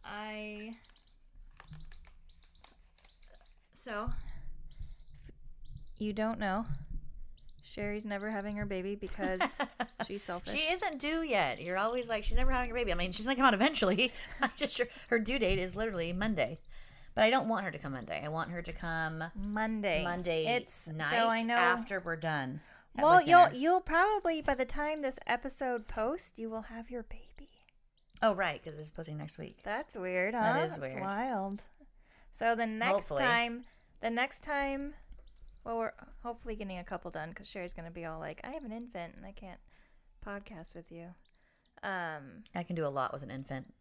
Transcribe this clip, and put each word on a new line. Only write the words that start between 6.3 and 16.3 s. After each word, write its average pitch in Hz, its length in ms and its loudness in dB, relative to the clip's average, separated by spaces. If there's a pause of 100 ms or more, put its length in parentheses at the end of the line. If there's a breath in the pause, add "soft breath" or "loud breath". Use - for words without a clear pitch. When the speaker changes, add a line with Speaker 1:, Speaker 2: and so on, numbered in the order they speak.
Speaker 1:
know, 208 260 0 (960 loud breath)
Sherry's 208 440 -4
never 202 240 -4
having 208 260 -4
her 208 100 -2
baby 196 300 -2
because 190 440 -2 (340)
Speaker 2:
<laughs> - 320 -4
Speaker 1:
she's 202 180 -8
selfish. 180 280 -6
Speaker 2:
She 311 200 2
isn't 359 260 -2
due 311 240 0
yet. 190 400 2
You're 180 160 -2
always 233 300 0
like, 214 160 0
"She's - 120 4
never 254 140 8
having 247 200 2
her 226 40 -6
baby." 233 160 0
I 170 60 2
mean, 180 160 0
she's 208 140 -2
gonna 262 100 2
come 262 80 4
out 247 100 10
eventually. 233 580 4 (140)
<laughs> - 160 -10
I 240 140 2
just, 277 220 -2
her, 240 100 2 (220 loud breath)
her 233 100 6
due 226 180 0
date 190 220 4
is 180 160 -2
literally 190 360 -2
Monday. 175 460 0 (560 loud breath)